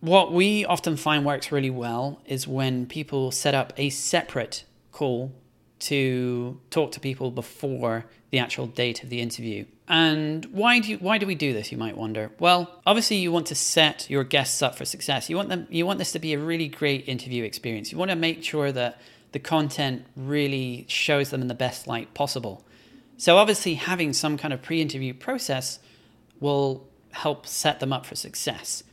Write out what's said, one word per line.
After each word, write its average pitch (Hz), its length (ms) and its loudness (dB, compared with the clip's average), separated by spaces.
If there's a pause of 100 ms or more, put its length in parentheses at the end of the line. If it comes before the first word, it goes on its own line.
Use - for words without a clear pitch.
What 170 320 6
we 202 320 4
often 170 320 0
find 151 300 2
works 143 240 -2
really 135 200 2
well 123 540 -4
is 131 220 -4
when 131 400 0
people 135 460 -2
set 139 240 2
up 131 200 0
a 143 140 0
separate - 760 -2 (280)
call 131 400 -2 (460)
to 127 800 0 (120)
talk 156 220 0
to - 80 -12
people 131 300 -4
before 120 760 -4 (240)
the 131 80 2
actual 123 280 0
date 120 360 -2
of 123 80 -14
the 120 100 -4
interview. 110 460 -6 (220)
And 160 580 2
why 233 340 4
do 214 80 -2
you, 214 100 -4
why 202 200 2
do 196 80 -2
we 185 100 -2
do 143 160 0
this, 107 180 -4
you 123 80 -6
might 107 180 -6
wonder? 110 440 -6
Well, 175 460 2
obviously 214 320 4
you 175 120 0
want 170 180 2
to 147 60 -6
set - 560 2
your 139 140 2
guests 135 380 2
up 127 120 2
for - 100 -10
success. - 460 -4
You 165 60 -2
want 196 120 -2
them, 175 220 -4
you 170 160 0
want 190 120 -2
this 180 140 -4
to 170 60 -4
be 160 140 -4
a 143 60 0
really 165 280 -2
great 139 420 -2
interview 123 360 -4
experience. 107 480 -6
You 156 60 -6
want 190 120 0
to 175 60 -2
make 165 260 -2
sure 143 300 0
that 123 280 -4 (300)
the 143 80 -6
content 143 680 0 (100)
really 135 720 -2
shows 143 420 2
them 135 100 -2
in 127 60 -2
the 123 80 -4
best 123 320 -4
light 117 280 -6
possible. 120 520 -4 (500)
So 175 200 6
obviously 202 380 4
having 170 380 0
some 151 260 0
kind 147 140 -4
of 127 100 -6
pre-interview 135 520 -2
process 143 640 -4 (640)
will 139 480 2 (240)
help - 340 -4
set - 320 0
them 135 140 -2
up 131 140 -4
for - 100 -12
success. - 640 -6 (100)